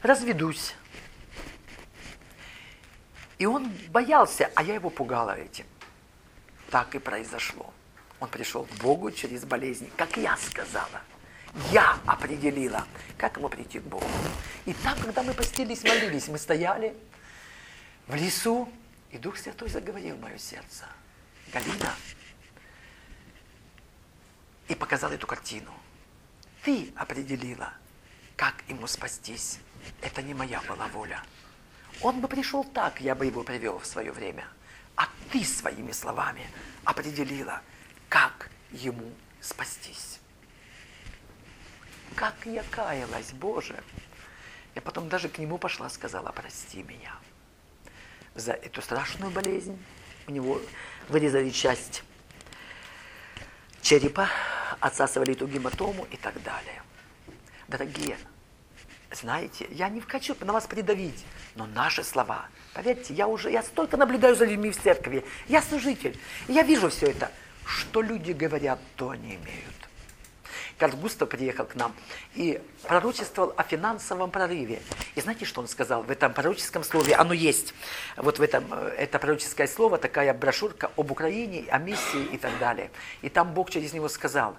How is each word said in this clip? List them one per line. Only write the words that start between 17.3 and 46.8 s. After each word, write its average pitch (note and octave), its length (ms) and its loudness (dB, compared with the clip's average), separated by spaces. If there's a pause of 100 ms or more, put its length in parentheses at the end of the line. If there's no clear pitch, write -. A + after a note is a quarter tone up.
в C#3+ 80 -6
лесу, A3+ 540 2 (420)
и C3 60 -12
Дух D#3 200 -8
Святой - 320 -8
заговорил F#3 460 -6
в B2+ 60 -14
моё A2+ 160 -14
сердце: - 480 -14 (680)
«Галина», - 400 -2 (2750)
и - 80 -2
показал D3 360 -2
эту - 160 -8
картину. - 440 -8 (920)
«Ты A3+ 320 2
определила, B2+ 760 -6 (640)
как - 200 0 (120)
ему A#2 200 -10
спастись. - 720 -8 (420)
Это C3+ 200 -8
не C#3 120 -8
моя B2+ 340 -6
была G2 200 -6
воля. - 340 -8 (800)
Он B3+ 180 2
бы B3+ 80 -2
пришёл C4+ 380 -2
так, G3 340 -2
я C3 160 0
бы C3+ 100 0
его A#2+ 180 -2
привёл A2+ 360 -4
в - 60 -12
своё - 260 -6
время. F2 340 -8 (500)
А - 120 0 (240)
ты A#3+ 140 2
своими - 480 -4
словами - 520 -4 (380)
определила, C#3 800 -2 (480)
как - 400 4 (220)
ему A#2+ 380 -6 (320)
спастись». - 800 -10 (2000)
Как G#3+ 180 -2 (120)
я A3+ 260 -6
каялась, B2+ 600 -4
Боже! D#3+ 440 -6 (1000)
Я - 60 -8
потом E3+ 260 -8
даже F3 220 -2
к - 80 -14
нему D#3+ 200 -6
пошла, - 320 -6
сказала: - 420 -8
«Прости - 520 -14